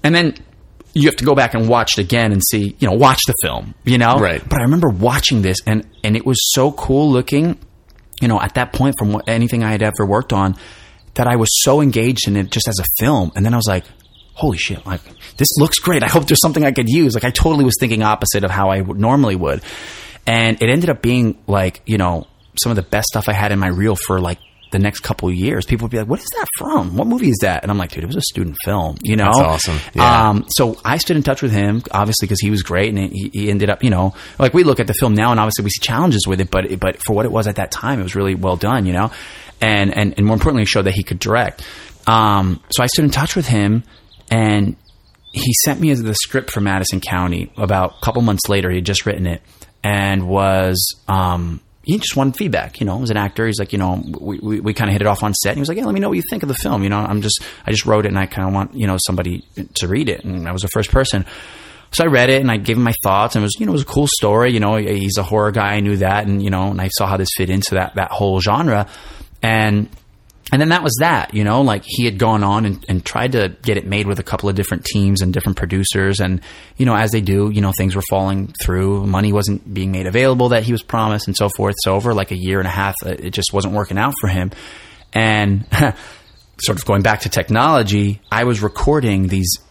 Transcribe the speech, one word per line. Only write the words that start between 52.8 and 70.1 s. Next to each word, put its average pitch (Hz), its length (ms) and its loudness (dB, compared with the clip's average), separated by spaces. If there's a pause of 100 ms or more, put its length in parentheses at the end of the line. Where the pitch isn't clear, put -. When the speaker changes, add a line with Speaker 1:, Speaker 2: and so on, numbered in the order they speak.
Speaker 1:
know, 92 80 -2
he 123 60 -6
was 113 100 -2
an 104 60 0
actor. 101 280 -2
He's 107 140 -2
like, 98 120 -4
you 104 60 -2
know, 92 260 -2 (160)
we, 101 200 -8
we, 107 220 -4
we 104 120 -2
kinda 104 180 0
hit 101 100 0
it 101 60 2
off 101 140 0
on 104 140 -2
set. - 140 -2
And 135 80 -2
he 143 40 -4
was 143 80 -4
like, 175 80 -4
"Yeah, 247 80 -4
let 202 80 -2
me 196 60 -2
know 202 100 -2
what - 80 -2
you 165 100 -2
think - 140 -6
of 143 80 -4
the 127 60 -2
film. - 260 -2
You 98 80 0
know, 104 80 0
I'm 104 240 -2
just, 104 220 -2 (220)
I - 40 -4
just 107 160 -2
wrote 107 200 2
it 104 40 0
and 95 80 -2
I 95 80 0
kinda 95 240 -4
want, 98 240 -2
you 113 140 -2
know, 92 180 0
somebody 90 380 -4 (320)
to 87 120 -4
read 120 220 -2
it." - 140 -6
And 87 240 -6
I 87 60 -6
was 92 100 -6
the 95 60 -6
first 110 200 -2
person. 127 360 2 (640)
So 170 120 0
I 165 40 4
read 131 240 4
it 135 100 4
and 131 80 2
I 113 80 0
gave 110 200 0
him 123 60 2
my 117 200 2
thoughts 101 320 2
and 104 80 2
it - 20 0
was, 101 140 -2
you 214 80 -2
know, 185 60 0
it - 0 -
was 143 100 0
a - 20 -4
cool 143 220 0
story. 117 460 2
You 113 60 2
know, 104 160 2
he, 101 240 -2
he's 98 180 -2
a 98 60 -2
horror 104 280 0
guy. 101 220 0
I 104 80 0
knew 101 160 0
that. 98 280 0
And, 98 160 0
you 98 80 -2
know, 95 220 0
and 92 100 -4
I 95 80 -2
saw - 160 -2
how 95 120 -2
this 95 200 -2
fit 92 140 -2
into 98 240 -2
that, 92 200 -2
that 95 160 -4
whole 95 280 0
genre. 107 480 0 (560)
And, 107 460 0 (640)